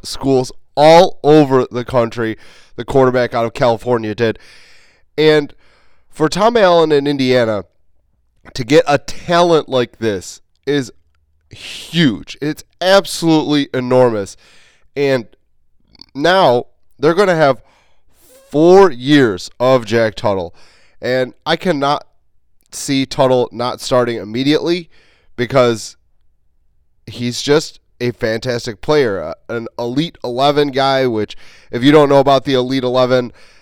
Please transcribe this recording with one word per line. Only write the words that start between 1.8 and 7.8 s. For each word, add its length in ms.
country, 520
the 80
quarterback 500
out 100
of 100
California 600
did. 240
And 340
for 200
Tom 280
Allen 360
in 160
Indiana 560